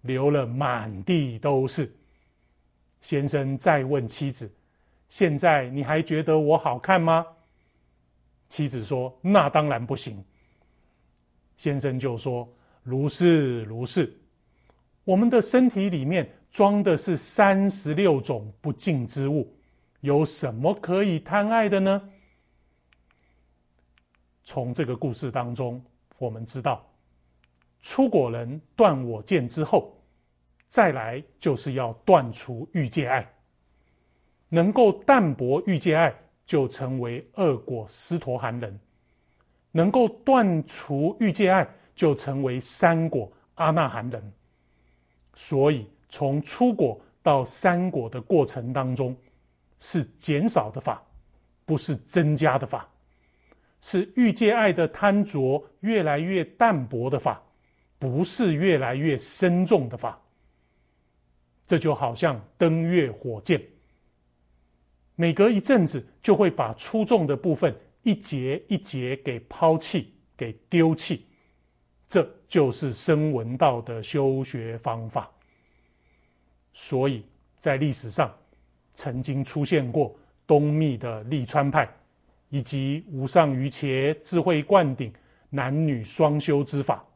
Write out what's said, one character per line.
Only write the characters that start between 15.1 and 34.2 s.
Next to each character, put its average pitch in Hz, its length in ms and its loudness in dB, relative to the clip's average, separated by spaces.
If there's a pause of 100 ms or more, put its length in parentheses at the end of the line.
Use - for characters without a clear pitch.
们 226 160 4
的 240 100 4
身 247 280 4
体 202 220 0
里 156 140 -2
面 156 240 -2 (220)
装 202 320 4
的 185 140 2
是 175 200 -2
三 196 540 2
十 151 240 -4
六 160 260 2
种 107 400 -6
不 151 120 -4
净 135 340 -2
之 135 220 -4
物， 147 240 -2 (480)
有 143 240 2
什 143 280 -4
么 139 280 -2
可 185 240 0
以 170 160 0
贪 202 300 0
爱 226 180 2
的 202 120 2
呢？” 196 300 0 (2250)
从 123 300 -6
这 160 100 -2
个 123 120 -4
故 131 160 -4
事 127 180 -6
当 120 240 -6
中， 123 260 -6 (380)
我 127 100 -6
们 113 160 -10
知 127 160 -10
道， 120 240 -4 (960)
出 - 280 0
果 147 200 2
人 120 320 -8 (140)
断 147 320 4
我 110 160 -8
见 151 240 0
之 156 160 -4
后， - 340 0 (680)
再 202 240 4
来 127 320 -8 (160)
就 151 160 0
是 127 200 -4
要 123 180 -4 (120)
断 147 280 6
除 120 400 -12
欲 147 160 -2
界 135 180 -4
爱。 131 180 -2 (1200)